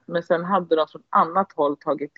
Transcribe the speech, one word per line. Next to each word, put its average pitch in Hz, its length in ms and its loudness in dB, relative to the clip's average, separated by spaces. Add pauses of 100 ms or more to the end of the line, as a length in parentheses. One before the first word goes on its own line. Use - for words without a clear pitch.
Men 170 180 -4
sen 170 220 0
hade 180 300 0
de 156 120 2
från - 220 -20
annat 190 460 0
håll 143 220 0
tagit 147 400 -4